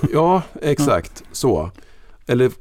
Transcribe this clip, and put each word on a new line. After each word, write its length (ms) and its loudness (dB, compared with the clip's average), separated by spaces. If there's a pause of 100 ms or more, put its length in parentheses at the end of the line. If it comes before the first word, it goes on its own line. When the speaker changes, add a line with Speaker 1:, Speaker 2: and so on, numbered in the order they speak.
(120)
Speaker 1:
Ja, 300 2 (200)
exakt. 500 0 (100)
Speaker 2:
Ja. 100 -20
Speaker 1:
Så. 380 0 (560)
Eller 240 2 (100)